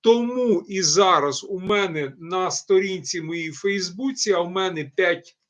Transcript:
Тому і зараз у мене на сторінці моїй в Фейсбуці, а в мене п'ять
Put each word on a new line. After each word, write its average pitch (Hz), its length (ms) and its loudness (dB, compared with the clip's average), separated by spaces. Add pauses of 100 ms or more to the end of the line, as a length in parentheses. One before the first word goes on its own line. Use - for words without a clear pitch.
Тому 240 680 2
і 190 140 -4
зараз 156 640 4
у 196 140 -8
мене 185 600 -2
на 180 320 -4
сторінці 190 680 0
моїй 160 300 -6
в 147 40 -14
Фейсбуці, 202 760 -4
а 180 80 2
в 175 100 -2
мене 180 460 -4
п'ять 175 400 -2 (140)